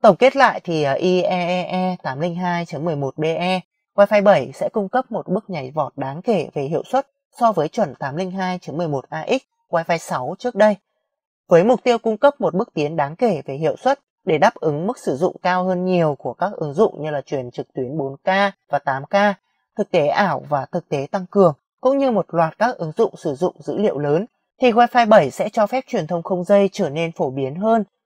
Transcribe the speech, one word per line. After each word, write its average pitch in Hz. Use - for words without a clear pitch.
Tổng 196
kết 262
lại 254
thì, 160
à, 139
I 180
E 180
E 180
E 185
tám 135
linh 175
hai 175
chấm 151
mười 165
một 139
B 156
E 175
Wi-Fi 202
bảy 151
sẽ 202
cung 202
cấp 254
một 175
bước 190
nhảy 135
vọt 147
đáng 139
kể 190
về 147
hiệu 160
suất 269
so 233
với 160
chuẩn 160
tám 143
linh 185
hai 185
chấm 143
mười 170
một 143
A 156
X 262
Wi-Fi 165
sáu 151
trước 247
đây, 208
với 175
mục 233
tiêu 233
cung 226
cấp -
một 165
bước 202
tiến 151
đáng 147
kể 185
về 139
hiệu 147
suất 269
để 165
đáp 196
ứng 156
mức 247
sử 151
dụng 165
cao 180
hơn 185
nhiều 170
của 123
các 196
ứng 147
dụng -
như 156
là 147
truyền 127
trực -
tuyến 135
bốn 139
K -
và 143
tám 135
K, -
thực 202
tế 156
ảo 151
và 139
thực 175
tế 143
tăng 190
cường, 180
cũng 269
như 277
một 202
loạt 160
các 240
ứng 160
dụng -
sử 151
dụng 165
dữ 147
liệu 202
lớn, 147
thì 247
Wi-Fi 240
bảy 180
sẽ -
cho 214
phép 262
truyền 175
thông 170
không 180
dây 202
trở 170
nên 165
phổ 156
biến 135
hơn, 214